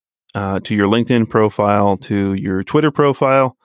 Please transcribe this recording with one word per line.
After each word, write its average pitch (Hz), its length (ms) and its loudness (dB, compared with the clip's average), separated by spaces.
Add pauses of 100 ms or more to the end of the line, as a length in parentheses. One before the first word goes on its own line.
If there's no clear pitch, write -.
(340)
uh, 98 280 -6
to - 140 -6
your 101 120 2
LinkedIn 113 420 2
profile, 104 680 2
to 98 380 -4
your 98 280 -4
Twitter 151 280 0
profile, 135 720 0